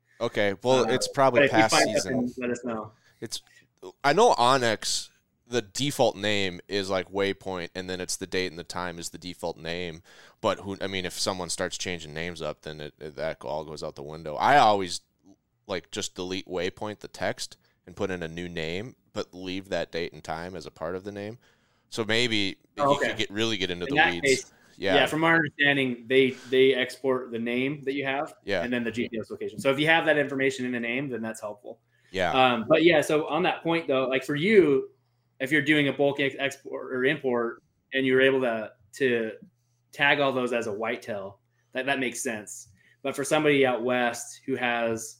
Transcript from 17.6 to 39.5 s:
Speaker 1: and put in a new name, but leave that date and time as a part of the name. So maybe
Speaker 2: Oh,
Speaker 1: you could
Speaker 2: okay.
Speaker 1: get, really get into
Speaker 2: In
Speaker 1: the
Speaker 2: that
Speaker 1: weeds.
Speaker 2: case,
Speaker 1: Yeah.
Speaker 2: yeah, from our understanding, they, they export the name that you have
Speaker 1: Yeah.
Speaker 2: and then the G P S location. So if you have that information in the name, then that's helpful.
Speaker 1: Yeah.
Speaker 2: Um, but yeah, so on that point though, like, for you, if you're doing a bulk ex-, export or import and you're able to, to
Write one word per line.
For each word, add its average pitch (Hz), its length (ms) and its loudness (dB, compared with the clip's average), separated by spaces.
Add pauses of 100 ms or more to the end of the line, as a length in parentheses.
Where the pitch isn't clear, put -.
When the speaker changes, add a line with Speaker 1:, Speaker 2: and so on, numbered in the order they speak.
Speaker 1:
and 90 100 -20
put 98 140 -2
in 90 140 -6
a 80 60 -6
new 87 180 -8
name, 85 480 -6 (160)
but - 220 -8
leave 92 360 -8
that 85 220 -4
date 85 220 -6
and 80 100 -18
time 85 320 -8
as 78 100 -12
a - 60 -14
part 85 240 -8
of 92 80 -10
the 101 80 -10
name. 104 260 -12 (520)
So 113 160 -4
maybe 110 500 2 (220)
Speaker 2:
Oh, 143 160 4
Speaker 1:
you 139 60 2
could 120 100 0
Speaker 2:
okay. 107 80 -4
Speaker 1:
get, 107 140 -4
really 110 260 0
get 90 120 -2
into 87 180 -6
Speaker 2:
In - 20 -6
Speaker 1:
the 143 80 -2
Speaker 2:
that 170 160 4
Speaker 1:
weeds. 170 120 -4
Speaker 2:
case, 131 280 0 (240)
Speaker 1:
Yeah. - 180 2
Speaker 2:
yeah, 131 100 6
from 156 200 0
our 165 100 6
understanding, 139 720 0
they, 131 220 6 (200)
they 131 240 6
export 127 580 -2
the 117 80 -6
name 127 440 -2
that 135 100 -4
you 139 120 -4
have 139 280 -4 (120)
Speaker 1:
Yeah. 98 180 0
Speaker 2:
and 120 80 -4
then 120 140 0
the 113 60 -2
G 117 180 -4
P 113 100 -8
S 104 100 -10
location. 104 300 -10
So 117 100 2
if 139 80 2
you 151 100 2
have 165 180 4
that 151 120 4
information 135 480 0
in 123 60 -4
the 120 80 -4
name, 123 300 -4
then 113 120 -6
that's 113 200 -8
helpful. 107 400 -12 (300)
Speaker 1:
Yeah. 92 200 0
Speaker 2:
Um, 123 380 4
but 165 160 6
yeah, 160 160 6
so 151 260 0
on 156 160 -2
that 151 180 -2
point 165 280 0
though, 131 180 2
like, 135 160 -2
for 147 140 -2
you, 156 520 6 (520)
if 131 100 -4
you're 151 120 4
doing 147 260 4
a 127 40 0
bulk 143 260 0
ex-, 135 200 -2
export 131 540 -6
or 127 100 0
import 127 580 0 (320)
and 135 120 0
you're 131 160 4
able 135 200 6
to, 113 300 -2 (220)
to 117 380 0 (600)